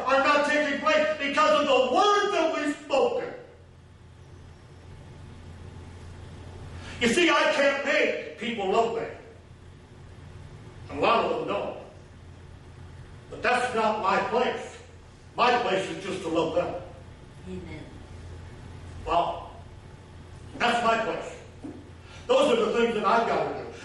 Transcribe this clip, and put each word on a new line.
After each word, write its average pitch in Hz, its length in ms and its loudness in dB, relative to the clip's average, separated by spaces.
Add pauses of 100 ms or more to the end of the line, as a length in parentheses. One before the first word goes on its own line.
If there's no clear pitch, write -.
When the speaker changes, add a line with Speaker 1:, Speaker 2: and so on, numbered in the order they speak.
Speaker 1:
are 269 200 4
not 285 240 4
taking 294 320 2
place 311 260 4 (120)
because - 420 4
of 294 60 2
the 262 280 4
words 403 380 6
that 320 240 2
we've 294 200 -2
spoken. 247 520 2 (3750)
You 240 80 4
see, 330 220 6
I 294 240 4
can't 277 300 2
make - 540 0
people 214 320 -2
love 226 240 4
me. - 120 -2 (1800)
And 139 80 -6
a 151 40 0
lot - 220 6
of 165 140 0
them - 100 -4
don't. - 280 -4 (1500)
But - 120 -10
that's 247 320 2
not 214 280 2
my 190 160 4 (100)
place. - 480 0 (580)
My 240 280 6
place 190 280 0
is 165 140 -8
just - 180 -6
to 165 60 -6
love 160 260 2
them. - 200 0 (760)
Speaker 2:
Amen. 180 360 -10 (1200)
Speaker 1:
Well, 170 440 0 (1080)
that's 233 260 2
my 226 140 4
place. - 380 -4 (880)
Those 262 260 6
are 208 140 4
the 214 120 2
things 226 160 4
that 202 120 -2
I've 226 200 6
got - 220 2
to - 60 -4
do. - 120 -8 (180)